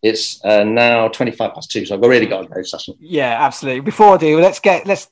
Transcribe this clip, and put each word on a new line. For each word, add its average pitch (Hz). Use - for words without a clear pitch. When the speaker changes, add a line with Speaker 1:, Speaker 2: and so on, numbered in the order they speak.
Speaker 1:
it's, -
uh, 104
now 117
twenty-five 113
past -
two, 98
so 101
I've 98
already 127
got 95
to 85
go, 87
Sasha. -
Speaker 2:
Yeah, 139
absolutely. 135
Before 208
I -
do, 156
let's 185
get, 185
let's 196